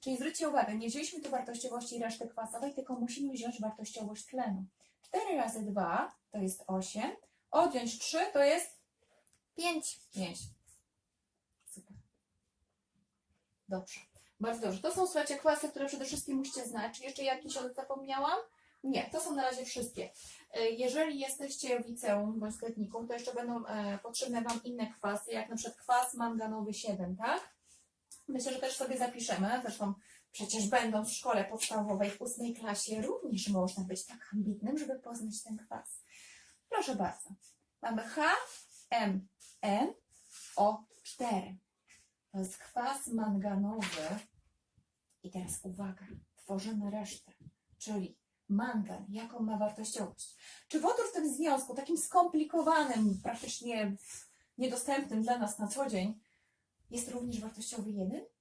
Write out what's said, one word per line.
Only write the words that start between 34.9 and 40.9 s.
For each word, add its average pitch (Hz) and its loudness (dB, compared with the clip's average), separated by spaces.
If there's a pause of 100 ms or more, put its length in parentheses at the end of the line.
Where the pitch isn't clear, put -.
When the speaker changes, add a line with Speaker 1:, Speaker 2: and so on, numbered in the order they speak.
Speaker 1:
poznać 220 -6
ten 220 -8
kwas. - -10 (640)
Proszę 403 0
bardzo. - -2 (520)
Mamy 226 0
H 233 -2 (680)
M 202 2 (320)
N 220 4 (640)
O 208 4 (180)